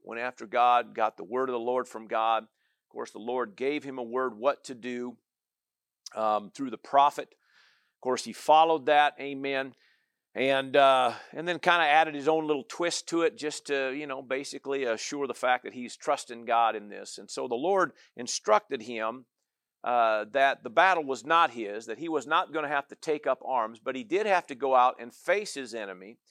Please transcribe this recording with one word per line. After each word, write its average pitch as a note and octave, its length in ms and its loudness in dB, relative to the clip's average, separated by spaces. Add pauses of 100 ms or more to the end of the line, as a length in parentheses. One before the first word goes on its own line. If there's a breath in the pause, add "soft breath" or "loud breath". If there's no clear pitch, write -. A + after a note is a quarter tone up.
went A2 160 -10
after A#2 280 -8
God, A#2+ 480 2
got A2 240 -2
the F#2+ 40 -10
word B2+ 280 -4
of - 20 -4
the A#2+ 80 -4
Lord B2 260 -2
from A2+ 200 -14
God. A2+ 380 0
Of - 440 -20
course, A#2 220 -12
the - 80 -16
Lord A#2 360 -6
gave C#3 300 -4
him C3 140 -12
a B2 40 -6
word A#2+ 360 -4
what C3+ 260 -2
to C3+ 100 -12
do, B2 440 -10 (960)
um, G#2+ 360 -2
through C3+ 200 -8
the G#2+ 80 -10
prophet. C#3+ 500 2
Of - 720 -20
course, B2+ 240 -2
he A2+ 80 -10
followed D#3 540 4
that. D3 340 4
Amen. C#3 540 -6 (600)
And, C3+ 400 0
uh, C3 380 6 (200 loud breath)
and D#3 140 -8
then E3+ 120 -4
kinda F3 260 4
added D#3 300 4
his C#3+ 140 -2
own D#3+ 180 2
little D3 180 0
twist - 440 -6
to E3+ 140 0
it D3+ 140 0
just D3 300 -8
to, C3+ 260 -2
you D3 140 -8
know, C3+ 160 -10
basically C#3 640 -6
assure C3 420 -2
the A#2 80 -4
fact B2+ 300 0
that G2+ 100 -12
he's B2 220 -12
trusting A#2 500 -6
God A#2 300 2
in G#2 120 -12
this. G2+ 300 -14
And G2+ 120 -18
so C3+ 160 -8
the A#2+ 80 -4
Lord E3+ 380 0 (240 soft breath)
instructed C3 680 -2
him, A#2 440 -6 (580)
uh, A2+ 460 2
that C3+ 320 2
the B2 80 -10
battle E3+ 340 4
was C3 220 -6
not E3 240 4
his, A2 360 -8
that A2 120 -8
he E3 100 -8
was C#3+ 180 -2
not D#3+ 260 0
gonna D3+ 160 -4
have C#3+ 200 -2
to - 80 -18
take D3 300 -4
up C3 180 -2
arms, A2+ 360 -2
but C3 140 -6
he C3 80 -8
did F3 220 -2
have F#3+ 220 2
to C#3+ 80 -12
go C3 200 0
out B2+ 240 6
and A#2 160 -14
face G3+ 380 -2
his B2 220 -10
enemy. G2+ 420 -10 (140)